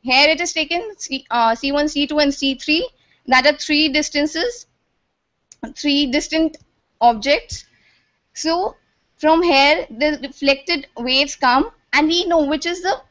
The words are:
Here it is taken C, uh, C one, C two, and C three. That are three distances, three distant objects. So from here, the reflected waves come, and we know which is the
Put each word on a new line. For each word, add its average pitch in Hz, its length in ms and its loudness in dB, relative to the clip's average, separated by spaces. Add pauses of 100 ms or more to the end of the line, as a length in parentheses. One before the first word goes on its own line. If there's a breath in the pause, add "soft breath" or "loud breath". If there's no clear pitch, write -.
Here 262 280 4
it 320 120 0
is 349 120 -4
taken 339 440 -4
C, - 320 -10
uh, 226 260 2
C 277 160 -4
one, 294 160 0
C 294 200 -2
two, 302 120 -2
and 285 140 2
C 277 220 -2
three. 311 320 -2 (400)
That 254 200 4
are 294 100 2
three 302 320 0
distances, 302 760 -2 (1080)
three 285 300 0
distant 311 520 -2 (440)
objects. 240 640 0 (680)
So 349 420 -4 (420)
from 320 240 4
here, 294 480 4
the 285 320 -2
reflected 277 720 -2
waves 262 400 -2
come, 269 360 2 (220)
and 294 140 2
we 349 180 0
know 330 200 2
which 302 220 -2
is 359 160 -6
the 392 280 -2